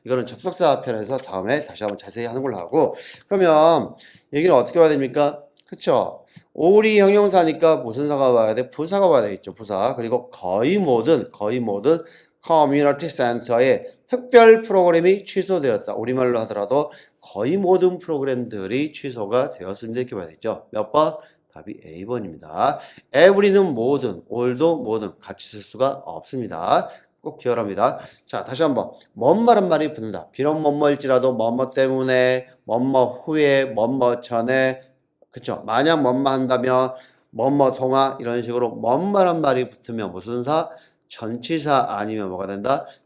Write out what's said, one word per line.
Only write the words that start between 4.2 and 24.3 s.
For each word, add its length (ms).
얘기는 220
어떻게 240
와야 100
됩니까? 540
그쵸? 560
all이 420
형용사니까 760
무슨 300
사가 240
와야 220
돼? 160
부사가 380
와야 140
되겠죠. 320
부사. 420
그리고 340
거의 480
모든, 540
거의 280
모든 420
커뮤니티 680
센터에 800
특별 560
프로그램이 640
취소되었다. 680
우리말로 460
하더라도 520
거의 360
모든 420
프로그램들이 960
취소가 560
되었습니다. 520
이렇게 140
봐야 140
되죠. 420
몇 220
번? 240
답이 320
A번입니다. 960
every는 640
모든, 480